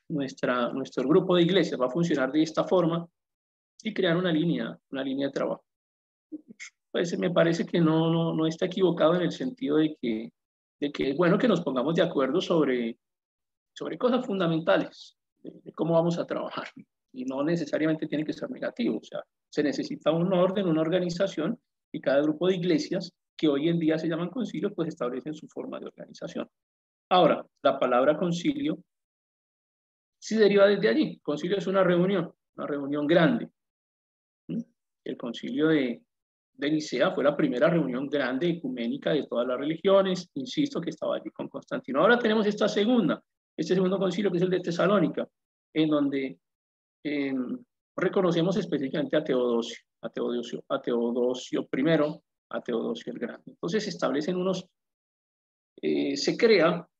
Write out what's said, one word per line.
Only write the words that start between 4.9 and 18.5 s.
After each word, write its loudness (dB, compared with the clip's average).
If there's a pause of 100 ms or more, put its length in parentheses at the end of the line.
una -6
línea -4
de -6
trabajo. -4 (1300)
Pues -2
me 0
parece 2
que 0
no, 4
no, 0
no 0
está -2
equivocado 2
en 0
el 0
sentido -4
de 0
que, -4 (480)
de -4
que -2
es -2
bueno 4
que 2
nos 2
pongamos -2
de 2
acuerdo 0
sobre, 0 (760)
sobre -10
cosas 0
fundamentales 0 (200)
de, -18 (120)
de -18
cómo -2
vamos 2
a -4
trabajar. -8 (460)
Y -10
no -4
necesariamente 0
tiene -4
que -6
ser -8